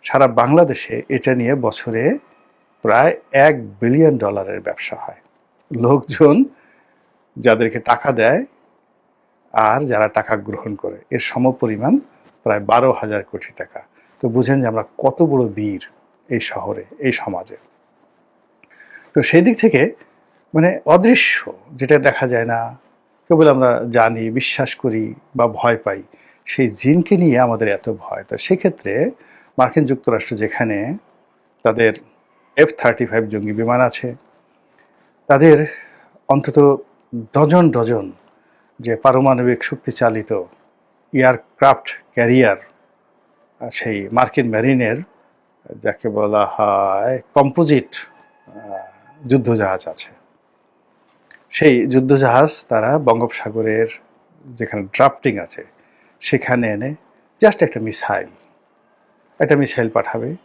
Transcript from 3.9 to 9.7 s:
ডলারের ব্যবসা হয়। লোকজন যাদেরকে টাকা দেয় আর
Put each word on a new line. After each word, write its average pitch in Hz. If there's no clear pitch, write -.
ডলারের 98
ব্যবসা -
হয়। -
লোকজন 143
যাদেরকে 117
টাকা 127
দেয় 123
আর 113